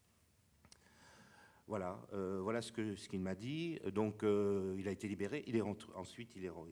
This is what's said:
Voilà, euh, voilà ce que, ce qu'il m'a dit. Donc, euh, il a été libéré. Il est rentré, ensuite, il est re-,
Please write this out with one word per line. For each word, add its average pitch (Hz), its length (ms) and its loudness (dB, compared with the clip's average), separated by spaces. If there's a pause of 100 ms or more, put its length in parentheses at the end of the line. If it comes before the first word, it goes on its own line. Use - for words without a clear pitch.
(1700)
Voilà, 98 340 -2 (140)
euh, 95 280 0
voilà 113 200 2
ce 117 100 -8
que, 107 220 0
ce 95 140 -10
qu'il 95 120 -2
m'a 92 140 0
dit. 151 440 -2 (140)
Donc, 107 300 2
euh, 101 560 6
il 98 100 -2
a 98 40 2
été 98 160 -4
libéré. 98 380 -2
Il 123 100 2
est 113 40 6
rentré, 104 340 -2
ensuite, 95 420 -10
il 95 80 -8
est 92 40 -2
re-, 82 240 -10